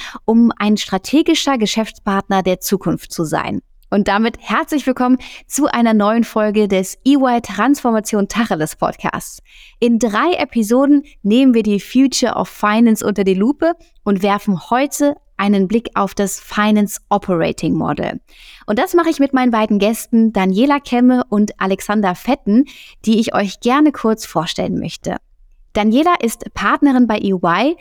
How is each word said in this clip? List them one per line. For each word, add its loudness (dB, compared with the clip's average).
um 4
ein 0
strategischer 0
Geschäftspartner -2
der -2
Zukunft -4
zu -4
sein? -6
Und 0
damit -2
herzlich -4
willkommen 0
zu -2
einer 2
neuen 2
Folge 0
des -2
E 4
Y 2
Transformation 0
Tacheles -4
Podcasts. -6
In 2
drei 0
Episoden 2
nehmen 4
wir 2
die 0
Future 0
of -4
Finance 2
unter 0
die 2
Lupe 0
und 0
werfen -2
heute 0
einen 2
Blick -2
auf -2
das -4
Finance -2
Operating -2
Model. -4
Und -2
das -2
mache 2
ich -2
mit 0
meinen 2
beiden 0
Gästen 0
Daniela 2
Kemme 2
und -2
Alexander -2
Fetten, 0
die 2
ich -2
euch -4
gerne 2
kurz -2
vorstellen -4
möchte. -8
Daniela 2
ist -6
Partnerin 2
bei -2
E -2
Y 0